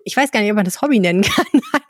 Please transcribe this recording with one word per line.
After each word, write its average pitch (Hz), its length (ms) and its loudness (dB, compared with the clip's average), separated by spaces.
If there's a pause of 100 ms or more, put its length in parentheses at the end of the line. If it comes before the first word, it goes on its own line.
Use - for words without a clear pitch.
ich - 120 -8
weiß 277 160 0
gar 226 80 0
nicht, 208 100 0
ob 208 60 -2
man 202 80 0
das - 180 -4
Hobby 277 160 2
nennen 180 240 2
kann, - 260 0
<laughs> - 40 -2
ein 285 380 0